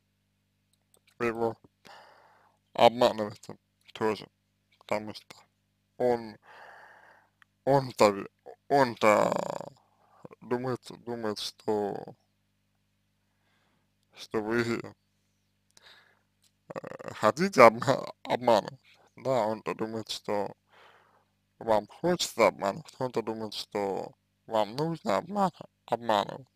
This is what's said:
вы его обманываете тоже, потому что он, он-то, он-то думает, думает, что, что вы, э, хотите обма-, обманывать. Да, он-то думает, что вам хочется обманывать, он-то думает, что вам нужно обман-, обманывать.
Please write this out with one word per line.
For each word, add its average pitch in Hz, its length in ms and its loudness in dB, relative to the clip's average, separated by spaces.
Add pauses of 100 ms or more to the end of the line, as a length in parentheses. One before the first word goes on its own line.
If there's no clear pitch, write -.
(1200)
вы 120 80 -2
его 113 280 -2 (1200)
обманываете 110 840 2 (360)
тоже, 110 340 -4 (520)
потому 104 340 -8
что - 220 -20 (640)
он, 117 400 -2 (1300)
он-то, 120 640 2 (400)
он-то 113 640 4 (1080)
думает, 123 400 -4 (240)
думает, 113 340 -6
что, - 760 -4 (2000)
что - 280 -8
вы, 117 400 -2 (1900)
э, - 400 -14
хотите 156 480 2
обма-, 113 520 6 (100)
обманывать. 120 560 2 (360)
Да, 117 320 -2
он-то 110 260 -4
думает, 110 360 -8
что 101 440 -6 (1040)
вам 107 280 0
хочется - 600 2
обманывать, 90 520 -2
он-то 123 220 -4
думает, 110 320 -6
что 98 600 -6 (320)
вам 107 300 0
нужно 156 420 -2
обман-, 190 340 -2 (340)
обманывать. 117 720 -2